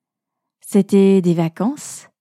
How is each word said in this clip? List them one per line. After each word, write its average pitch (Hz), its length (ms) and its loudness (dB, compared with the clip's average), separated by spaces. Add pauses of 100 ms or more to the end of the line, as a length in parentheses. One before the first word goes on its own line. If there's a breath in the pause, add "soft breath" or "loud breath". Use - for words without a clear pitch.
(720)
C'était 196 520 2
des 175 100 0
vacances. 175 760 -6 (120)